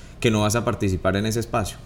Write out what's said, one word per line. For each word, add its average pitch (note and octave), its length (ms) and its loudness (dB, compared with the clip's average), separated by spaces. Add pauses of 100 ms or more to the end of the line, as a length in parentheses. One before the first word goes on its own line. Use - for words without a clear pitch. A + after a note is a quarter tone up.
(180)
que A#2+ 140 4
no G#2+ 80 4
vas G#2 160 2
a A#2 80 2
participar F#2+ 520 0
en G#2 100 0
ese A2+ 140 -2
espacio. G#2+ 460 -4